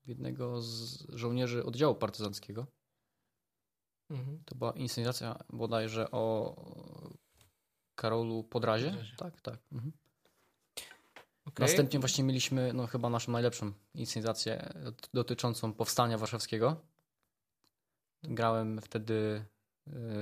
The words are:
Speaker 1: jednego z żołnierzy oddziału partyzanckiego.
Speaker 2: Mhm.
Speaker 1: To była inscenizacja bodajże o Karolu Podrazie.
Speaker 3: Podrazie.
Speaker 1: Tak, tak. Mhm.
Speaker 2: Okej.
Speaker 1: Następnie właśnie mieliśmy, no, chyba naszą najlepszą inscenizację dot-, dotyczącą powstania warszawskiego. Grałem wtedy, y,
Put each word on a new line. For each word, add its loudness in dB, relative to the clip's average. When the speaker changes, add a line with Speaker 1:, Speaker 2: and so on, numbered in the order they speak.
Speaker 1:
jednego -4
z -8
żołnierzy 0
oddziału 4
partyzanckiego. -4
Speaker 2:
Mhm. -8
Speaker 1:
To -10
była 0
inscenizacja -2
bodajże 0
o 2
Karolu 0
Podrazie. 4
Speaker 3:
Podrazie. -4
Speaker 1:
Tak, -10
tak. -10
Mhm. -6
Speaker 2:
Okej. 4
Speaker 1:
Następnie 6
właśnie 2
mieliśmy, 2
no, 0
chyba 0
naszą 0
najlepszą 2
inscenizację -2
dot-, -10
dotyczącą 0
powstania 4
warszawskiego. 2
Grałem 2
wtedy, 0
y, -14